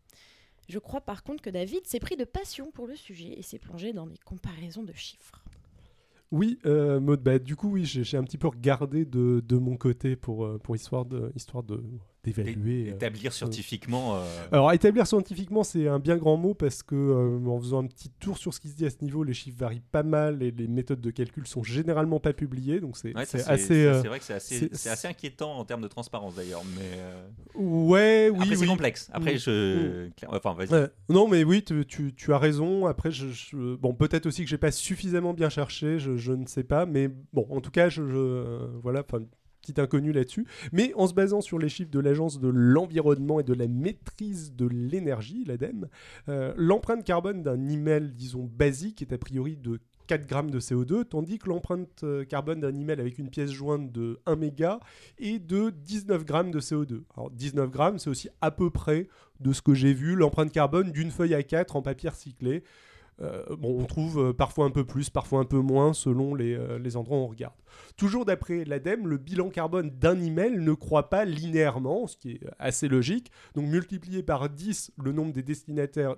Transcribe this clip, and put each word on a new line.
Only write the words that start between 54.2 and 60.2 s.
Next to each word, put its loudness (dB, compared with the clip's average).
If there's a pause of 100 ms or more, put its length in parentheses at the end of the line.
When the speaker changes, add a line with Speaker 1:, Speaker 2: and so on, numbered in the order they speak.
Speaker 2:
un 2
méga -2 (380)
est -4
de 0
dix-neuf -2
grammes 0
de -2
C -2
O 2
deux. -6 (100)
Alors, -10
dix-neuf -2
grammes, 2
c'est -6
aussi -4 (140)
à 2
peu 0
près 0 (320)
de 2
ce -4
que 6
j'ai 6
vu, 0
l'empreinte 4